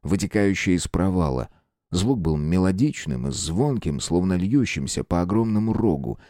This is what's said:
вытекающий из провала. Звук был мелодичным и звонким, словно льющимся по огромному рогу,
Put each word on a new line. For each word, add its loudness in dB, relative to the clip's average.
вытекающий 0
из -2
провала. 0
Звук 2
был 0
мелодичным 0
и -2
звонким, -2
словно 0
льющимся 0
по 0
огромному 0
рогу, 0